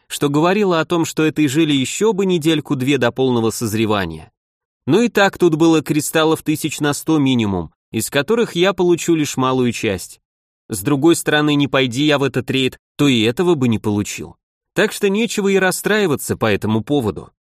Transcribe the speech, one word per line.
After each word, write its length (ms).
что 220
говорило 500
о 60
том, 200
что 200
этой 240
жиле 260
еще 380
бы 140
недельку-две 720
до 140
полного 400
созревания. 800
Но 160
и 60
так 280
тут 200
было 260
кристаллов 600
тысяч 360
на 160
сто 240
минимум, 540
из 180
которых 460
я 180
получу 440
лишь 200
малую 360
часть. 480
С 140
другой 340
стороны, 400
не 100
пойди 380
я 140
в 40
этот 280
рейд, 280
то 120
и 140
этого 340
бы 100
не 140
получил. 560
Так 180
что 160
нечего 400
и 80
расстраиваться 800
по 100
этому 360
поводу. 500